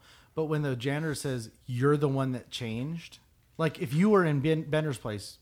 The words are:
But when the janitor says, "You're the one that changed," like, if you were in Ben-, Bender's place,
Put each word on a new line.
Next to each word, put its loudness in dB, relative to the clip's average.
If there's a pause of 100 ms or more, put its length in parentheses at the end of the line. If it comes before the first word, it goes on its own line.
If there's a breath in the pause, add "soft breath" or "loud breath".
(360 soft breath)
But -2
when -2
the -2
janitor -2
says, -6 (160)
"You're 2
the 2
one 0
that -8
changed," -8 (400)
like, 0
if -4
you 6
were 8
in 2
Ben-, 2
Bender's 0
place, -8